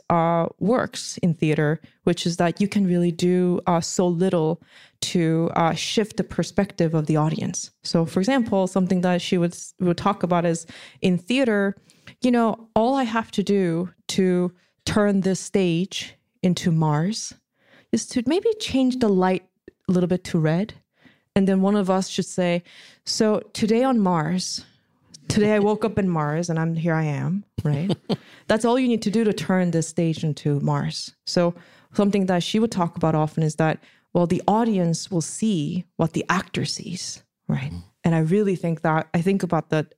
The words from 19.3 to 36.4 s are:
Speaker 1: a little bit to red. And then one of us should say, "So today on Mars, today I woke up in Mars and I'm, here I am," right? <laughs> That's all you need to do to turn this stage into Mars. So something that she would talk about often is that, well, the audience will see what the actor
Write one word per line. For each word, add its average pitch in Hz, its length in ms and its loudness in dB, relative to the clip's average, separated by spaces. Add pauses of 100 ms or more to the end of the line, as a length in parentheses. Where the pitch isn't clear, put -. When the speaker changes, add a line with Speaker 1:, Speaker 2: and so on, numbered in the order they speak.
Speaker 1:
a 190 40 2
little 180 160 2
bit 180 160 -2
to - 140 -2
red. 160 360 0 (640)
And 196 100 4
then 190 140 2
one 196 160 2
of 190 120 0
us 190 200 0
should - 180 -4
say, 175 380 -2 (400)
"So 214 360 0 (120)
today 226 320 2
on 254 160 2
Mars, 180 640 0 (640)
today 214 260 2
I 208 60 2
woke 214 240 0
up 214 120 -2
in 196 120 0
Mars 160 420 -2
and 160 80 -2
I'm, 165 160 -2
here 165 200 0
I 160 100 0
am," 151 400 -4 (180)
right? 151 340 0 (120)
<laughs> - 400 -8
That's 220 160 0
all 233 160 2
you 254 80 2
need 226 140 0
to 208 80 -2
do 220 120 2
to 214 100 2
turn 185 380 0
this 165 160 0
stage 165 380 -2
into 147 340 -2
Mars. 147 560 -4 (120)
So 175 280 0 (400)
something 202 320 2
that 180 160 0
she - 160 -2
would 226 140 0
talk 170 240 -2
about 160 180 0
often 156 300 0
is 156 120 0
that, 156 220 0 (340)
well, 175 140 2
the 175 220 -2
audience 196 640 0
will 175 80 0
see 175 640 -2 (120)
what 165 160 -2
the - 160 -4
actor 180 360 -2